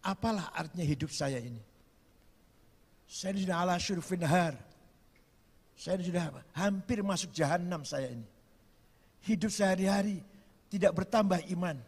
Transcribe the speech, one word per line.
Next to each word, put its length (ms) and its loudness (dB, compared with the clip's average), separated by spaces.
Apalah 560 -2
artinya 300 -4
hidup 260 -2
saya 240 -2
ini? 240 -10
Saya 320 -6
ini 80 0
sudah 160 2
ala 160 4
syurfin 460 -2
nahar. 340 4
Saya 240 -4
ini 80 -4
sudah 160 0
hampir 480 0
masuk 320 -2
jahanam 480 0
saya 280 -6
ini. 120 -10
Hidup 320 0
sehari-hari 720 2
tidak 240 4
bertambah 560 2
iman 240 -2